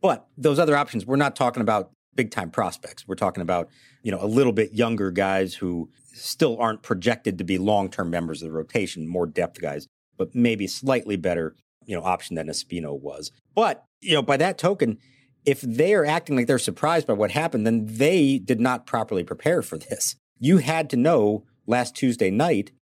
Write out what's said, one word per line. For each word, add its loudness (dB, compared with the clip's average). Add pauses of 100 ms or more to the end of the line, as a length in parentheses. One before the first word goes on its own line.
But 0 (120)
those 4
other 6
options, -2
we're 0
not 2
talking 0
about 0 (240)
big-time -4
prospects. -6
We're -4
talking -2
about, -2 (320)
you -4
know, -4
a -2
little 2
bit 0
younger 0
guys 0
who -6 (220)
still -2
aren't -2
projected -2
to -6
be 0
long-term 0
members -4
of -10
the -10
rotation, -6
more -2
depth -4
guys, -8 (320)
but -6
maybe 2
slightly -2
better, -2 (300)
you -6
know, -8
option -4
than -6
Espino -8
was. -12 (240)
But, 0 (160)
you -2
know, 4
by 2
that 2
token, 0 (480)
if 2
they 2
are 4
acting 0
like 2
they're 4
surprised 0
by 2
what 0
happened, 0
then 2
they 4
did -2
not 0
properly -2
prepare -2
for -8
this. -6 (240)
You 6
had 0
to 0
know 2 (200)
last 0
Tuesday 2
night 0 (120)